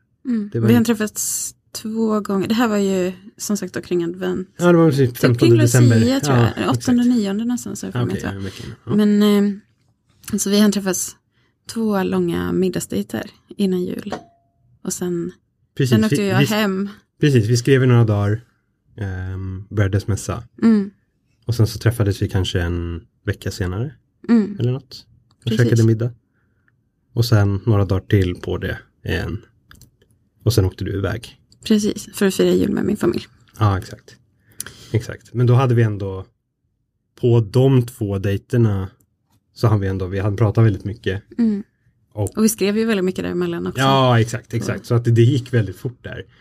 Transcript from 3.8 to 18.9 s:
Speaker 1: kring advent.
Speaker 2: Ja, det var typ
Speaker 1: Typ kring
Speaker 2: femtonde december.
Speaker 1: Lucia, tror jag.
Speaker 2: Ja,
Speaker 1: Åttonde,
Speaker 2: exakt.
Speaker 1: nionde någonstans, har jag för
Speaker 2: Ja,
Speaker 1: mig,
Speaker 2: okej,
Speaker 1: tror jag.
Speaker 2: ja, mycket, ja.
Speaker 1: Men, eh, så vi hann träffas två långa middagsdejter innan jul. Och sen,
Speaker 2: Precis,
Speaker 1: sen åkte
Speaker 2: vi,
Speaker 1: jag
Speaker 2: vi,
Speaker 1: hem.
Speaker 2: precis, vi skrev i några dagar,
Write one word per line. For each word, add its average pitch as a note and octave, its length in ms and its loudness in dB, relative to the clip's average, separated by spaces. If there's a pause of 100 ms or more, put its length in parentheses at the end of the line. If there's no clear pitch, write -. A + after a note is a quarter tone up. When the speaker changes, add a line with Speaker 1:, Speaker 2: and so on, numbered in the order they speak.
Speaker 1:
kring F3 220 -2
advent. F#3 440 -6 (100)
Speaker 2:
Ja, F3 140 4
det E3+ 60 6
var E3 140 6
typ C3+ 60 0
Speaker 1:
Typ B2+ 220 2
kring D#3+ 100 4
Speaker 2:
femtonde A#2+ 280 6
december. A#2+ 420 6
Speaker 1:
Lucia, B3+ 200 2
tror B2+ 180 2
jag. A#2 80 4
Speaker 2:
Ja, - 60 0 (200)
Speaker 1:
Åttonde, A#3+ 320 2
Speaker 2:
exakt. B3 140 2
Speaker 1:
nionde G3+ 280 -2
någonstans, A#3 360 -6
har G3 60 -8
jag F#3+ 60 -10
för - 60 -4
Speaker 2:
Ja, - 60 0
Speaker 1:
mig, F3+ 80 -2
Speaker 2:
okej, - 80 -6
Speaker 1:
tror G2 120 -6
jag. G2 80 -10
Speaker 2:
ja, - 20 -10
mycket, - 220 -12 (200)
ja. A#2+ 100 -2
Speaker 1:
Men, G#3 280 4 (1080)
eh, G3+ 60 0
så G3 100 -4
vi G3+ 100 2
hann G#3 120 4
träffas G3 440 -4 (580)
två G#3 300 -2
långa F3+ 480 -2
middagsdejter F3+ 800 -4 (280)
innan F#3 260 0
jul. - 300 -8 (680)
Och G3 100 -6
sen, F3 380 -6 (460)
Speaker 2:
Precis, C3 180 2
Speaker 1:
sen G#3+ 100 6
åkte G#3+ 160 0
Speaker 2:
vi, G3+ 80 0
Speaker 1:
jag F#3+ 100 2
Speaker 2:
vi, C#3+ 60 6
Speaker 1:
hem. G3+ 440 0 (320)
Speaker 2:
precis, C3 260 4
vi A#2+ 100 2
skrev C3 260 2
i C3 40 2
några A#2+ 160 6
dagar, G#2 380 0 (560)